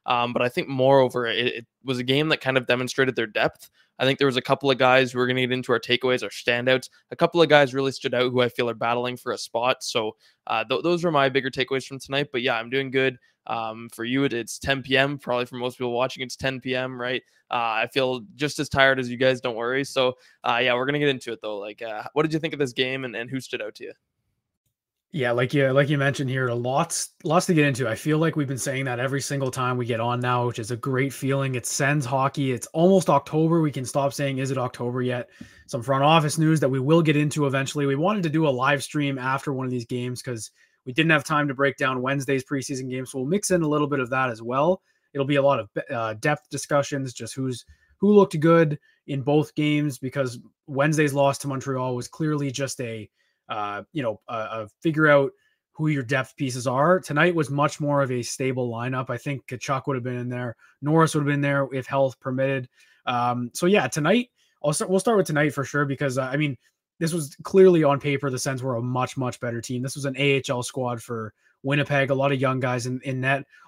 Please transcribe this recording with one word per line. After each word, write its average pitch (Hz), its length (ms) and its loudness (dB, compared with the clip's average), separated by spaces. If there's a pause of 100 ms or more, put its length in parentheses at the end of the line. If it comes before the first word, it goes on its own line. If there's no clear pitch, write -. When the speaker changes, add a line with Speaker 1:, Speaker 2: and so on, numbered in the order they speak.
Speaker 1:
Um, 120 300 -2
but 127 80 -2
I 123 80 0
think - 180 -6
moreover, 131 560 4
it, 113 220 0
it 117 200 -6 (180)
was 127 140 -4
a 123 60 -4
game 139 240 2
that 151 140 0
kind 131 160 2
of 123 80 -6
demonstrated 127 500 0
their 117 100 -2
depth. 113 440 -4 (280)
I 127 60 -2
think 131 140 2
there 143 80 2
was 131 120 2
a 127 40 -4
couple 139 280 0
of 127 80 2
guys 127 340 4
who 123 80 -2
are 123 60 2
gonna 127 160 0
get 123 100 0
into 127 200 -2
our 113 60 4
takeaways, 123 440 0
our 101 80 -6
standouts. 123 580 0 (220)
A 123 60 -14
couple 170 260 4
of 151 80 4
guys 143 240 6
really 135 180 0
stood 127 220 -4
out 127 180 2
who 123 80 2
I 123 80 4
feel 120 220 -2
are 113 40 -4
battling 123 440 -2
for 123 140 -6
a 98 40 -4
spot. 120 460 -2
So, 110 340 -4 (300)
uh, 113 180 -2
th-, 110 180 -2
those 170 220 0
were 180 60 0
my 143 180 2
bigger 131 220 -2
takeaways 131 340 -4
from 135 140 -14
tonight. 139 340 -6
But 120 80 -4
yeah, 123 140 0
I'm 117 160 -6
doing 135 200 -4
good. 131 280 0 (280)
Um, 113 460 -8
for 113 140 -8
you, 131 180 0
it, 135 80 0
it's 117 260 -6
ten 139 240 -4
P 131 140 -2
M. 139 220 2
Probably 123 260 -2
for 127 120 -14
most 123 200 -6
people 123 160 -4
watching, 131 300 -4
it's 127 140 -12
ten 135 240 -6
P 127 140 -6
M, 127 240 -6
right? 123 240 -6 (280)
Uh, 117 340 -2
I 120 80 -4
feel 127 300 0 (140)
just 143 220 -4
as 147 120 -4
tired 135 280 4
as 123 120 -4
you 120 80 -8
guys, 131 240 2
don't 123 120 -4
worry. 123 300 -2
So, 127 300 0 (300)
uh, 120 180 0
yeah, 127 100 2
we're 123 140 0
gonna 143 120 0
get 147 100 2
into 127 240 -4
it 110 100 -10
though. 107 160 -6
Like, 104 240 -12
uh, 113 220 -10 (100)
what 147 80 2
did 156 100 0
you 160 60 0
think 147 160 -6
of 143 40 -10
this 135 140 -2
game, 131 320 -2
and, 120 100 -10
and 117 140 -8
who 131 100 -6
stood 123 220 -8
out 107 140 -10
to 117 100 -20
you? 101 80 -14 (1200)
Speaker 2:
Yeah, 123 200 0
like 123 200 0
you, 135 200 2
like 139 160 4
you 147 100 2
mentioned 139 320 -2
here, 131 160 -2
a 120 80 -2
lots, 127 600 -2 (100)
lots 170 220 2
to 185 80 4
get 147 120 6
into. 127 220 0
I 110 80 -4
feel 151 220 0
like 160 180 0
we've 147 100 0
been 135 100 -6
saying 135 280 -4
that 123 160 -4
every 135 200 -2
single 135 300 -4
time 127 260 -2
we 123 80 -2
get 117 140 -2
on 120 220 0
now, 123 260 0
which 120 140 -6
is 107 100 -6
a 123 60 -4
great 131 360 -2
feeling. 135 440 -2
It's - 160 -6
Sens 143 340 2
hockey. 135 460 0
It's 117 160 -6
almost 180 420 4
October. 160 500 4
We 151 120 2
can 131 120 -6
stop 139 280 0
saying, 139 260 -2
"Is 135 140 -2
it 135 60 -4
October 123 440 -4
yet?" 123 260 -4 (380)
Some 123 160 -6
front 135 220 2
office 151 340 6
news 156 220 4
that 139 80 4
we 135 100 0
will 156 240 6
get 151 140 4
into 147 320 2
eventually. 135 380 -2
We 139 100 2
wanted 190 260 0
to 160 80 0
do 156 160 2
a 143 40 4
live 131 340 2
stream 143 340 -2
after 131 340 -2
one 131 140 -4
of 123 60 -4
these 123 120 -4
games 123 380 -6
'cause 117 300 -10 (340)
we 131 60 -8
didn't 160 180 2
have 151 140 2
time 147 240 0
to 135 60 -4
break 135 220 2
down 131 260 -2
Wednesday's 135 420 -2
preseason 131 440 -6
game, 127 160 -6
so 135 140 -10
we'll 127 80 -4
mix 190 240 0
in 180 120 2
a 156 60 0
little 147 200 2
bit 139 100 -2
of 123 120 -2
that 131 200 0
as 113 100 -8
well. 139 400 0 (320)
It'll 139 140 -2
be 143 80 0
a 139 80 4
lot 139 160 4
of, 104 120 -6 (200)
uh, 113 300 -4
depth 147 300 -2
discussions, 139 640 -2
just - 220 -12
who's, 131 300 -6 (320)
who 202 160 4
looked 196 260 6
good 165 400 6 (300)
in 139 140 -4
both 147 340 2
games, 151 420 0
because 127 400 -4 (300)
Wednesday's 147 440 2
loss 139 260 4
to 139 100 -8
Montreal 131 480 -4
was 123 100 -8
clearly 147 460 -2
just 131 280 -6
a, 113 300 -10 (380)
uh, 101 340 -6 (100)
you 160 80 -8
know, 113 280 -4
a, 123 60 -8
a 110 340 -6 (120)
figure 156 280 2
out 139 240 6 (400)
who 156 160 -2
your 139 160 0
depth 131 320 -2
pieces 127 320 -4
are. 147 320 4
Tonight 156 340 2
was 151 160 0
much 143 300 -2
more 143 200 0
of 131 120 0
a 123 100 -2
stable 127 480 -4
lineup. 123 400 -6
I 123 60 -4
think 135 320 -8
Tkachuk 131 400 -6
would 135 80 0
have 123 80 -6
been 123 140 -6
in 123 100 -6
there. 123 260 -6 (260)
Norris 156 360 4
would 151 60 2
have 139 40 0
been 143 140 0
there 139 320 0
if 135 140 -4
health 139 340 0
permitted. 135 480 -2 (380)
Um, 123 460 0
so - 140 -2
yeah, 180 220 4
tonight, 185 420 2 (340)
I'll 147 80 2
start, 175 160 -2
we'll 190 120 4
start 233 160 2
with 190 100 4
tonight 151 260 2
for 139 120 -4
sure, 143 200 0
because, 135 320 -2
uh, 131 160 -2
I 139 40 0
mean, 147 200 0 (440)
this 160 120 0
was 151 300 -4
clearly 185 400 8
on 139 160 4
paper, 143 320 -2
the 127 80 -4
Sens 131 240 -4
were 127 140 -2
a 113 60 -2
much, 127 340 -2
much 123 240 -4
better 117 200 -6
team. 123 220 -6
This 135 140 -6
was 139 80 -8
an 135 120 -4
A 131 40 -2
H 139 300 2
L 123 120 -2
squad 123 400 -6
for 113 320 -8 (300)
Winnipeg, 139 460 2
a 139 40 2
lot 135 160 2
of 135 100 0
young 131 200 0
guys 123 260 -2
in, 127 160 -6
in 131 180 -4
net. 135 260 0 (220)